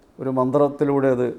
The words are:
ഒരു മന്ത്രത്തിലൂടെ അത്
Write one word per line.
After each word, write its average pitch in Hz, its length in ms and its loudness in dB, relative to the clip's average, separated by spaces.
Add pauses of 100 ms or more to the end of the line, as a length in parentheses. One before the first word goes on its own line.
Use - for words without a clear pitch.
(200)
ഒരു 127 100 -6
മന്ത്രത്തിലൂടെ 139 760 0
അത് 123 200 0 (120)